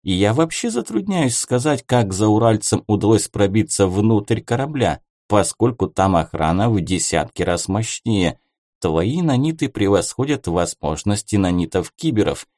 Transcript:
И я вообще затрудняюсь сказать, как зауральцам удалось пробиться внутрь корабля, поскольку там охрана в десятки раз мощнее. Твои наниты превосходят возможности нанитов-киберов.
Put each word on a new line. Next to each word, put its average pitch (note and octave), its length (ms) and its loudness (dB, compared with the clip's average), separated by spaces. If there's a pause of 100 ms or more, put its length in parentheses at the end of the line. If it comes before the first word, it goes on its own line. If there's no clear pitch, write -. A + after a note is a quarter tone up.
И F#2 100 -2
я G2+ 220 2
вообще E3 340 -2
затрудняюсь G3 640 -2
сказать, B2+ 480 -2
как A2+ 300 0
зауральцам G#2+ 720 2
удалось G#2 420 2
пробиться G2+ 600 0
внутрь G#2 540 0
корабля, C3+ 600 -2 (260)
поскольку G#2 600 0
там F#2+ 280 0
охрана E2 540 0
в G#2+ 120 2
десятки E2 600 -4
раз F2 260 -2
мощнее. G2+ 720 -2 (400)
Твои F#2 420 0
наниты D3+ 480 0
превосходят - 760 0
возможности E2+ 920 -2
нанитов-киберов. F2+ 1080 -2 (100)